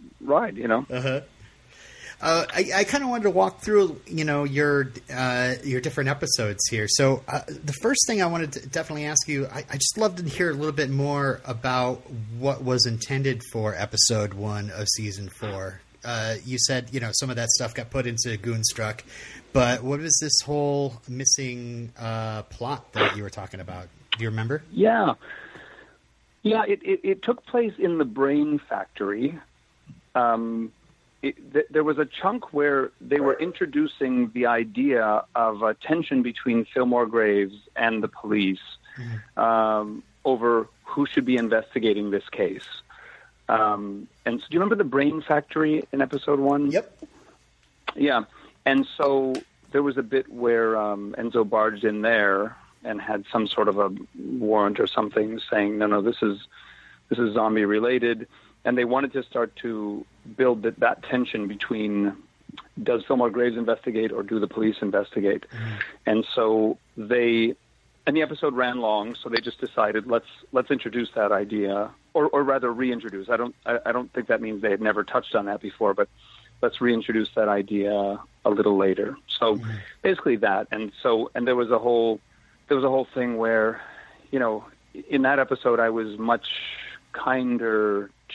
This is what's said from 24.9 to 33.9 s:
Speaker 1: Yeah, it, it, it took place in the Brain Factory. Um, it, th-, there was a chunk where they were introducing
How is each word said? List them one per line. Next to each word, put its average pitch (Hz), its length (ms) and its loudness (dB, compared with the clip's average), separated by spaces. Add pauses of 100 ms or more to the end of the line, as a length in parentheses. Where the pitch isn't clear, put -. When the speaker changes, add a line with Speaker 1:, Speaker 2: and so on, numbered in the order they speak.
Speaker 1:
Yeah, 220 240 2
it, 202 160 2
it, 190 200 0
it 190 200 0
took 240 220 -2
place 233 340 0
in 170 180 2
the 151 80 2
Brain 143 540 2 (100)
Factory. 104 680 -4 (760)
Um, 113 580 0 (520)
it, 135 300 -8
th-, 151 180 4
there 156 120 2
was 151 140 0
a 151 80 2
chunk 214 480 -4
where 143 380 2 (100)
they 135 180 0
were 135 200 2
introducing 143 960 0